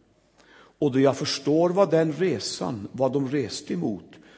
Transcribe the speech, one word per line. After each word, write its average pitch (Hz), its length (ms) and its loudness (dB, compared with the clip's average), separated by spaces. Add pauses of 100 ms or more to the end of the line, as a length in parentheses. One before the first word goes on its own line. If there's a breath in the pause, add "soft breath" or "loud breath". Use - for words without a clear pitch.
(800 soft breath)
Och 143 140 2
då 131 80 2
jag 135 160 4
förstår 151 540 0
vad 185 200 2
den 160 220 4
resan, 135 800 -4
vad 127 200 0
de 139 180 -2
reste 127 440 -4
emot, 117 440 -6 (200 loud breath)